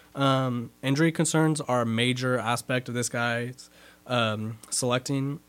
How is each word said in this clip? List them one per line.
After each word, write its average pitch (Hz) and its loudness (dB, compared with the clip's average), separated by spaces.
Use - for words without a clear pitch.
Um, 131 2
injury 147 2
concerns 160 2
are 123 0
a 117 2
major 123 0
aspect 120 -2
of 120 -8
this 120 -2
guy's, 120 -4
um, 110 -2
selecting, 135 -2